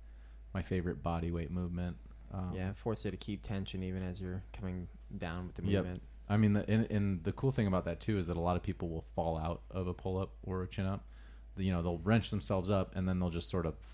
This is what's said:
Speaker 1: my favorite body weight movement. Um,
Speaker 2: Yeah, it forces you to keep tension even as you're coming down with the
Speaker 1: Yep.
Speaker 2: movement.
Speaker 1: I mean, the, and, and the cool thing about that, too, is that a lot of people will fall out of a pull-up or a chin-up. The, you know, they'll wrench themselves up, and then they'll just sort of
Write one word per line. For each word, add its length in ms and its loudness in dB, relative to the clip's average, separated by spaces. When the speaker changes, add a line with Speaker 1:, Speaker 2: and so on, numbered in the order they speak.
Speaker 1:
my 80 0
favorite 420 0
body 280 2
weight 200 0
movement. 460 -2
Um, 240 -2
Speaker 2:
Yeah, 160 0
it 60 -8
forces 280 -2
you 60 0
to 60 -4
keep 260 -4
tension 400 -4
even 200 -2
as 180 -4
you're 220 -4
coming 340 -4
down 320 -4
with 80 -12
the 80 -4
Speaker 1:
Yep. 200 4
Speaker 2:
movement. 200 -6
Speaker 1:
I 100 4
mean, 160 8
the, 160 4
and, 220 4
and 320 2
the 100 2
cool 180 2
thing 160 2
about 180 4
that, 140 -2
too, 200 2
is 80 0
that 100 0
a 20 2
lot 160 4
of 80 2
people 260 -2
will 160 -4
fall 220 2
out 240 -2
of 160 -2
a 60 0
pull-up 380 -2
or 200 -2
a 40 -2
chin-up. 360 -2
The, 100 -2
you 80 4
know, 80 4
they'll 160 2
wrench 320 4
themselves 400 0
up, 260 2
and 140 2
then 100 2
they'll 120 2
just 180 -2
sort 160 2
of 100 0